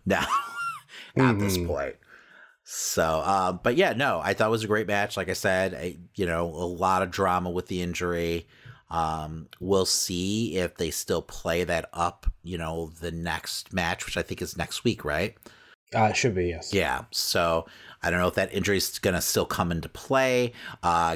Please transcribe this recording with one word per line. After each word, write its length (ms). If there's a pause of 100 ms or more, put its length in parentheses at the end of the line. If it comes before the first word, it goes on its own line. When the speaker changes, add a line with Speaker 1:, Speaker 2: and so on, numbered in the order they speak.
Speaker 1:
now 200 (460)
<laughs> 460
at 200
this 200
Speaker 2:
Mm-hmm. 80
Speaker 1:
point. 300 (680)
So, 560
um, 420
but 140
yeah, 160
no, 320
I 80
thought 160
it 20
was 140
a 40
great 180
match. 320
Like 100
I 60
said, 400
I, 240 (160)
you 100
know, 220
a 200
lot 360
of 80
drama 400
with 160
the 160
injury. 640 (400)
Um, 600 (120)
we'll 260
see 720
if 200
they 140
still 320
play 420
that 280
up, 340 (160)
you 140
know, 440
the 120
next 640
match, 320
which 100
I 60
think 180
is 160
next 280
week, 200
right? 320 (580)
Speaker 2:
Uh, 160
it 60
should 180
be, 120
yes. 280
Speaker 1:
Yeah. 380
So 540 (360)
I 80
don't 80
know 80
if 80
that 180
injury 240
is 220
gonna 220
still 260
come 240
into 180
play. 640 (300)
Uh, 340